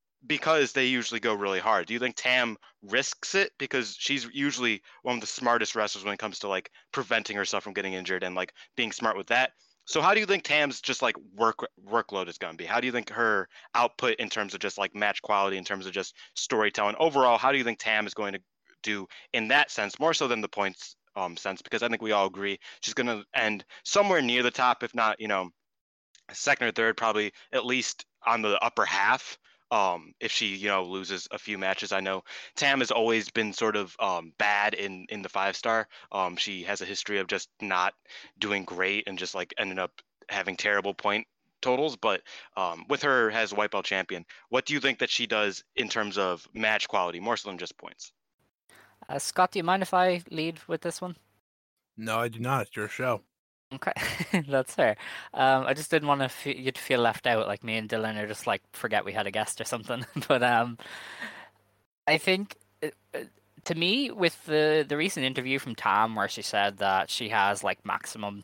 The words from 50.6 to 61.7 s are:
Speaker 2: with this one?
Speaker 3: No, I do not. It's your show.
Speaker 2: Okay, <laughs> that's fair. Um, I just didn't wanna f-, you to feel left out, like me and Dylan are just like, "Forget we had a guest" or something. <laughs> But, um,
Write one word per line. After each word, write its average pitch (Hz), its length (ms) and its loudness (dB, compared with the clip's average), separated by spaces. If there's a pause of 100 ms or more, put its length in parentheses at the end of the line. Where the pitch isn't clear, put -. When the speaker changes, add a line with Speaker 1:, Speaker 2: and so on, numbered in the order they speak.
Speaker 2:
with 165 140 -2
this 170 200 -6
one? 180 160 -8 (800)
Speaker 3:
No, 110 220 -2
I 120 80 0
do 113 120 -8
not. 120 280 0
It's - 80 -14
your 107 120 -4
show. 123 360 -2 (500)
Speaker 2:
Okay, - 180 -4 (520)
<laughs> 139 40 -10
that's 135 280 0
fair. 113 200 4 (380)
Um, 131 320 6
I 135 80 2
just 147 160 -6
didn't 147 180 2
wanna 139 180 4
f-, - 200 -6
you 131 260 -4
to - 100 -6
feel 127 200 2
left 117 240 2
out, 113 220 2
like 101 160 -4
me 113 140 -2
and 110 120 -6
Dylan 110 320 -2
are 107 60 -6
just 107 180 -8
like, 101 160 0 (100)
"Forget 104 320 0
we 98 80 -6
had 104 160 -2
a 95 40 -8
guest" 107 280 -2
or 113 40 -6
something. 120 420 -4 (100)
<laughs> 143 120 -6
But, 127 160 4
um, 120 340 2 (1300)